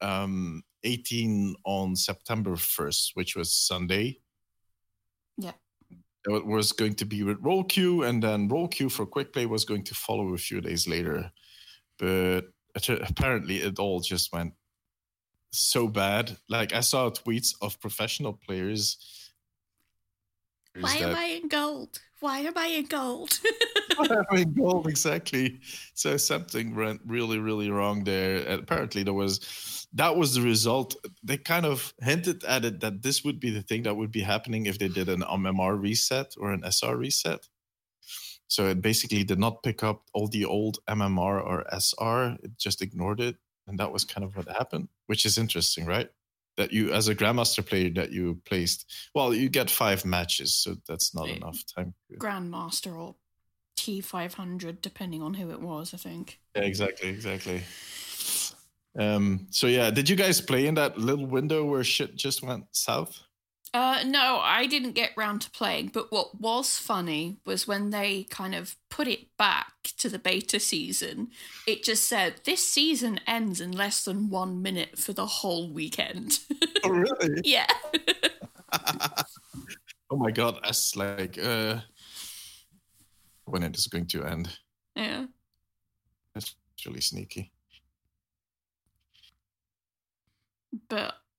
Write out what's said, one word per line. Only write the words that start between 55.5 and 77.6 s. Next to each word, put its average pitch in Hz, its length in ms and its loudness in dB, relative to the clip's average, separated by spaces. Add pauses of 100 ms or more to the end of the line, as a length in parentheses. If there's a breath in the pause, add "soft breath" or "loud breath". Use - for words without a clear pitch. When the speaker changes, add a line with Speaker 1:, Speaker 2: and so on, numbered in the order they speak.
Speaker 2:
it - 80 -12
was, 170 340 -8
I - 20 -12
think. 170 420 -12 (160)
Speaker 1:
Yeah, 101 100 0
exactly, 95 440 -2
exactly. 95 540 -6 (1400 loud breath)
Um, 101 520 2
so - 180 4
yeah, 120 220 6
did 139 200 4
you 196 60 6
guys 190 260 6
play 135 240 4
in 156 80 2
that 143 240 2
little 139 280 2
window 147 380 2
where 143 200 2
shit - 320 0
just - 260 -2
went 127 300 -6
south? - 500 -2 (500)
Speaker 2:
Uh, 262 320 4
no, 269 380 4
I 208 240 4
didn't 254 260 0
get 233 240 2
round 208 260 0
to - 100 -8
playing, 190 420 -2
but 220 160 -4
what 196 300 -2
was 233 360 2
funny 175 720 -2
was 190 220 -2
when 202 220 0
they 202 340 0
kind 190 300 -6
of 175 220 -8 (140)
put 294 160 -2
it - 320 -4
back 180 340 2 (260)
to 240 120 -2
the 190 80 -6
beta - 420 2
season, 185 720 -2 (360 loud breath)
it 214 180 0
just 220 240 4
said, 190 360 2
"This 359 240 2
season 247 580 4
ends 214 360 0
in 180 100 -6
less 202 320 0
than 202 240 0
one 185 320 -2
minute 185 380 -2
for - 160 -2
the 190 120 -4
whole 170 460 -2
weekend." - 720 -4
<laughs> - 60 -6 (320)
Speaker 1:
Oh, 190 80 4
really? 175 540 2
Speaker 2:
Yeah. - 220 4 (260)